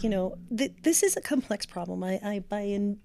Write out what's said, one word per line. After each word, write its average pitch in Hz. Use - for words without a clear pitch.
you 220
know, 185
th-, 269
this 330
is 392
a -
complex 254
problem. 180
I, 190
I, 208
by 208
in, 202